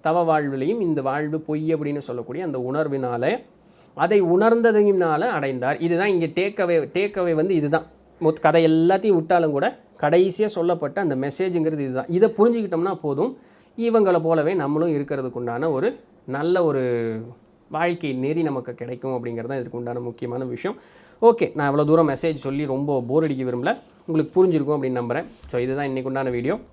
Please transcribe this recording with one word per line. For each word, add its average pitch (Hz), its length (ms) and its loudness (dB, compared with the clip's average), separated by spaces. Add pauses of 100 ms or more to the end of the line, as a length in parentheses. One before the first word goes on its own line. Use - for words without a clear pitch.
தவ 165 240 2
வாழ்விலையும் 151 560 0
இந்த 156 220 0
வாழ்வு 151 380 -2
பொய் 156 340 -2
அப்படின்னு 147 240 -4
சொல்லக்கூடிய 123 460 -8
அந்த 143 140 -6
உணர்வினால, 135 840 -2 (520)
அதை 190 280 4
உணர்ந்ததையினால 202 960 4
அடைந்தார். 143 600 -2
இதுதான் 170 300 0
இங்கே 175 180 2
டேக் 185 300 -2
அவே, 170 360 0
டேக் 196 260 -2
அவே 175 160 0
வந்து 175 200 2
இதுதான். 147 320 2 (320)
மொத்த 156 220 2
கதை 160 260 6
எல்லாத்தையும் 185 480 4
விட்டாலும் 165 360 2
கூட 147 280 0 (220)
கடைசியா 180 460 4
சொல்லப்பட்ட 170 540 -2
அந்த 156 160 0
மெசேஜுங்கிறது 156 600 -2
இதுதான். 127 300 -4
இதை 180 200 4
புரிஞ்சுக்கிட்டோம்னா 202 680 2
போதும், 160 440 -4 (400)
இவங்களை 214 440 2
போலவே 165 320 2
நம்மளும் 156 400 0
இருக்கிறதுக்குண்டான 131 760 -4
ஒரு 180 240 -2 (280)
நல்ல 165 400 0
ஒரு 123 500 0 (560)
வாழ்க்கை 165 420 -4
நெறி 139 300 -2
நமக்கு 131 320 -4
கிடைக்கும் 123 380 -8
அப்படிங்கிறது 117 340 -6
தான் 135 120 -6
இதுக்கு 120 200 -8
உண்டான 120 220 -8
முக்கியமான 120 440 -8
விஷயம். 131 320 -6 (460)
ஓகே, 233 320 4
நான் 143 200 0
இவ்வளோ 147 100 4
தூரம் 156 240 4
மெசேஜ் 151 260 -2
சொல்லி 139 320 -6
ரொம்ப 135 400 -2
போர் 147 180 0
அடிக்க 135 200 -4
விரும்பல, 127 340 -4 (280)
உங்களுக்கு 160 400 2
புரிஞ்சிருக்கும் 147 320 0
அப்படின்னு 127 240 -2
நம்புறேன். 120 220 -4 (220)
So, 127 140 -4
இதுதான் 135 240 -2
இன்னைக்கு 131 240 -4
உண்டான 131 220 -4
வீடியோ. 123 280 -2 (140)